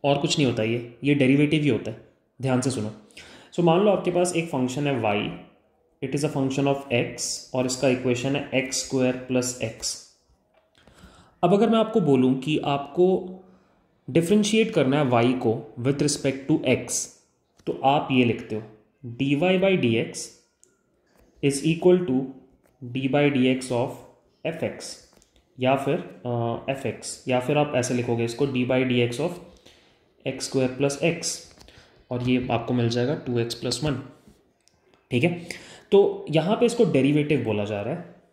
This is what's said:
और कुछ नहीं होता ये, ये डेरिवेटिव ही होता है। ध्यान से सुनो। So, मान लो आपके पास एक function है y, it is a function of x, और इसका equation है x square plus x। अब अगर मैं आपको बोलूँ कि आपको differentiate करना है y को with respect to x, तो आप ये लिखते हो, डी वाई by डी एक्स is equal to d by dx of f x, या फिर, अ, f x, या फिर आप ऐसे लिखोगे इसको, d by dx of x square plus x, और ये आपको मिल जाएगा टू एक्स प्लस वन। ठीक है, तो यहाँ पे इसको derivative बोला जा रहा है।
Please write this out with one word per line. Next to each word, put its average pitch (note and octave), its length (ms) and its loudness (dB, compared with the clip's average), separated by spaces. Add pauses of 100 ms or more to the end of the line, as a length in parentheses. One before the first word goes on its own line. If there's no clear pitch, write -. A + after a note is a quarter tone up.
और C#3+ 140 2
कुछ E3 200 -2
नहीं C#3+ 80 4
होता A#2 160 0
ये, A#2 420 -4
ये C#3+ 100 4
डेरिवेटिव C#3+ 480 4
ही D3 60 2
होता A2 220 -2
है। A2+ 100 -14 (400)
ध्यान B2+ 200 0
से B2+ 100 -2
सुनो। G#2+ 220 -6 (600)
So, - 60 -2
मान E3+ 200 6
लो G#3 100 6
आपके F3 200 0
पास F3 260 0
एक E3 120 -4
function C3 380 -2
है C3 160 0
y, G#2 280 0 (720)
it C3+ 120 -6
is D3 100 -2
a D3 80 -2
function C3+ 360 0
of C#3 100 0 (160)
x, - 320 -2 (280)
और B2+ 120 0
इसका C3 220 -2
equation B2+ 480 0
है - 180 -6
x C3 320 -2
square B2+ 300 0 (120)
plus B2+ 360 -2
x। - 300 -8 (1500)
अब F3 100 6
अगर G#3 140 4
मैं A3+ 100 4
आपको A3 220 2
बोलूँ C3+ 380 4
कि D3+ 200 -2
आपको D3 480 0 (1000)
differentiate G#3 600 2
करना C#3+ 320 2
है B2+ 80 0
y A#2+ 280 4
को A2+ 140 0 (280)
with C#3+ 180 0
respect D3 520 -2
to D#3 80 4 (180)
x, - 240 -6 (680)
तो - 180 -6
आप C#3+ 280 2
ये B2+ 120 6
लिखते G#2+ 300 -2
हो, G#2+ 80 -6 (440)
डी C#3 280 -2
वाई F3+ 240 2
by G3 180 2
डी A#2+ 200 2
एक्स - 320 -6 (1120)
is C#3 240 2
equal F3+ 340 4
to C3 180 0 (640)
d B2+ 260 -8
by C#3+ 220 2
dx B2+ 420 2
of B2 180 0 (540)
f E3 200 -6
x, - 260 -8 (680)
या B2+ 180 2
फिर, C#3 200 -2 (300)
अ, A#2 460 -4
f C3+ 140 -6
x, - 420 -10
या B2+ 120 2
फिर D3 180 0
आप D3 180 0
ऐसे B2 180 0
लिखोगे A#2 300 -2
इसको, A#2+ 220 -2
d B2 200 -2
by C3 180 0
dx A#2+ 360 0
of F3 180 -4 (880)
x C3+ 180 -6
square C3 240 0
plus C#3 360 -2
x, - 320 -2 (760)
और B2 120 -4
ये B2+ 280 0
आपको A#2+ 240 0
मिल A#2+ 140 2
जाएगा A#2+ 260 0 (120)
टू A#2+ 120 -2
एक्स A#2 160 -2
प्लस - 300 -6
वन। C3+ 180 -2 (1080)
ठीक A#2+ 140 0
है, E3+ 220 -2 (460)
तो - 380 4
यहाँ D#3+ 260 2
पे A#3+ 100 2
इसको A#3 180 2
derivative C#3+ 600 2
बोला G#2 200 0
जा G#2 160 -6
रहा A#2+ 140 -4
है। F3 200 -14 (180)